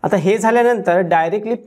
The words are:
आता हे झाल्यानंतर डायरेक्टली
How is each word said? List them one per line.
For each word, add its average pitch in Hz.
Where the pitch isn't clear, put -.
आता 175
हे 190
झाल्यानंतर 226
डायरेक्टली 180